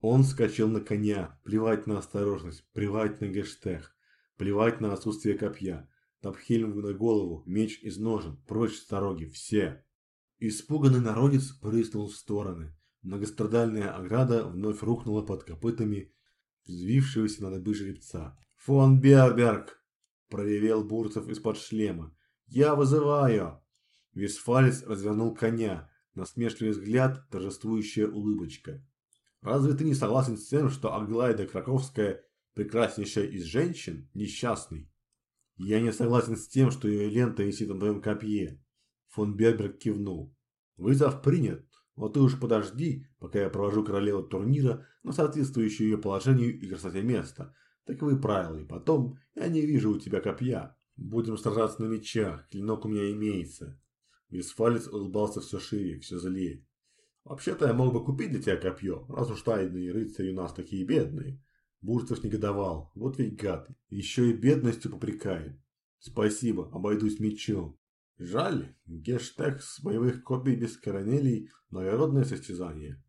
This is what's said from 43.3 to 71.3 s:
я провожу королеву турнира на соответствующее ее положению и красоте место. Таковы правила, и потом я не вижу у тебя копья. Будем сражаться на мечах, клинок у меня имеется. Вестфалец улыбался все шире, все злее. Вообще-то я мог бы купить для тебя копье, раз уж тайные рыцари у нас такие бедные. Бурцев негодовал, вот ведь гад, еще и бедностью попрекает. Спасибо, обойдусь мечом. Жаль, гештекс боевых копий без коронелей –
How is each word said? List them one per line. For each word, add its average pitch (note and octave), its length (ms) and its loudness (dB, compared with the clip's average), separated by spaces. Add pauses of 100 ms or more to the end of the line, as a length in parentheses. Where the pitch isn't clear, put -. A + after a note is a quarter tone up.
я G2 80 0
провожу G2+ 360 0
королеву G2+ 400 0
турнира A#2+ 600 0 (200)
на F3 80 -8
соответствующее B2 800 0
ее G#2+ 80 0
положению A#2+ 600 2
и - 80 -12
красоте F#2 360 -6
место. B2 520 -4 (300)
Таковы C3+ 360 0
правила, F#2 380 -2
и D#2 80 -12
потом A#2+ 540 0 (160)
я - 100 -4
не E3 140 0
вижу C3 320 2
у G2 80 -2
тебя F#2 200 -2
копья. - 560 -4 (200)
Будем A2 420 -4
сражаться A2 440 0
на A2 40 -2
мечах, G#2 600 -4
клинок G#2+ 360 -6
у A2 40 -4
меня G#2 240 -2
имеется. F#2+ 680 -6 (480)
Вестфалец A2 600 0
улыбался G2+ 520 -2
все F#2 200 -10
шире, F#2+ 400 -6
все - 180 -10
злее. F#2 480 -6 (600)
Вообще-то - 400 -2
я A#2+ 60 4
мог B2 200 4
бы - 120 0
купить C#3 260 -2
для A2 100 -2
тебя F#2+ 160 0
копье, F#2 520 -6
раз - 240 -2
уж G#2 100 -10
тайные F#2 480 -2
рыцари G2+ 400 -4
у F#2 60 -4
нас F2 160 -6
такие F#2 320 -6
бедные. - 580 -2 (380)
Бурцев A#2+ 420 -4
негодовал, G2+ 720 -2
вот B2+ 240 -6
ведь A#2+ 160 -2
гад, F#2+ 340 -4 (200)
еще G2+ 380 0
и A#2+ 60 4
бедностью A#2+ 600 2
попрекает. F2+ 640 -8 (400)
Спасибо, G#2+ 720 -2
обойдусь G#2 460 0
мечом. G2+ 640 -4 (360)
Жаль, A#2+ 600 -4 (100)
гештекс A#2+ 960 -6
боевых B2 420 -2
копий B2+ 320 0
без A#2+ 220 -4
коронелей – G#2+ 720 0 (180)